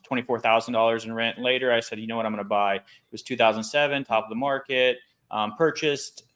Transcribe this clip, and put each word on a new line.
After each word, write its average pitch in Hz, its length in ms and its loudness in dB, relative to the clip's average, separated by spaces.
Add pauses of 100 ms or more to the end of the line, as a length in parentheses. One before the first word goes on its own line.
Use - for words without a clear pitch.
twenty-four 123 360 -4
thousand 117 340 2
dollars 113 300 2
in 113 100 -8
rent. 113 240 -2
Later, 127 360 0
I 117 80 2
said, 110 180 -10
"You 113 80 -10
know 113 80 -6
what, 113 100 -2
I'm 107 60 -2
gonna 104 140 -6
buy." 101 300 2
It - 360 -14
was 110 120 -14
two 127 120 -6
thousand 113 300 4
seven, 143 400 0
top 110 180 0
of 107 60 -14
the 110 80 -6
market, 131 640 0 (320)
um, 107 260 -4
purchased, 151 640 0 (120)